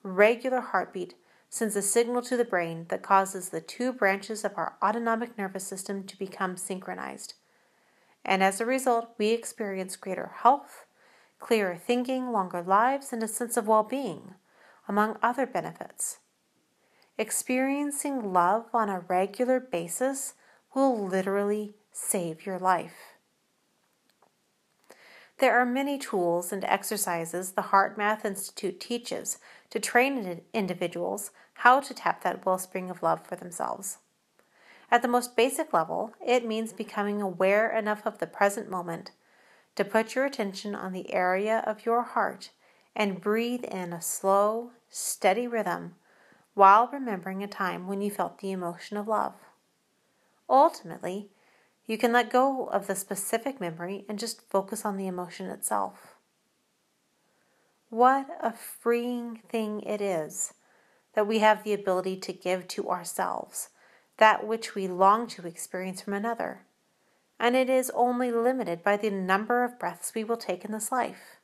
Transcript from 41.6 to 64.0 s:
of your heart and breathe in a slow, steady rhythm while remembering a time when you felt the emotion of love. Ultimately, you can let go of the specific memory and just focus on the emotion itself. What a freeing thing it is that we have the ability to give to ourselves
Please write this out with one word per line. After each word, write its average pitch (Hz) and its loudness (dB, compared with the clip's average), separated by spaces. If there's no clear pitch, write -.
of 214 -6
your 233 2
heart 208 -4
and 196 -2
breathe 240 -2
in 180 -6
a 170 -10
slow, 208 2
steady 214 0
rhythm 175 -4
while 202 10
remembering 196 -6
a 202 -8
time 180 -4
when 196 -4
you 208 0
felt 185 -4
the 190 -6
emotion 180 -6
of 208 -6
love. 214 0
Ultimately, 202 2
you 220 -4
can 233 2
let 240 4
go 262 2
of 196 -2
the 196 -2
specific 226 -4
memory 175 -8
and 208 -6
just 226 -8
focus 196 -2
on 196 -4
the 190 -4
emotion 180 -8
itself. 196 -4
What 262 6
a 226 -2
freeing 240 -4
thing 214 -4
it 208 -4
is 175 -4
that 214 2
we 220 2
have 214 6
the 208 0
ability 190 -2
to 185 -10
give 180 -4
to - -6
ourselves - -4